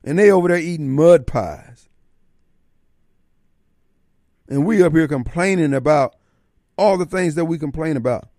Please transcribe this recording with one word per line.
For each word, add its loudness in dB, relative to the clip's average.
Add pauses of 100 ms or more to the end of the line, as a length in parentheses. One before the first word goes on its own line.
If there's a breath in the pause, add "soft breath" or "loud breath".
And -6
they 6
over 2
there 0
eating -6
mud 4
pies. -10 (2500)
And -2
we 2
up 4
here 4
complaining -2
about 0 (640)
all 2
the -4
things -4
that -2
we -6
complain -6
about. -4 (120)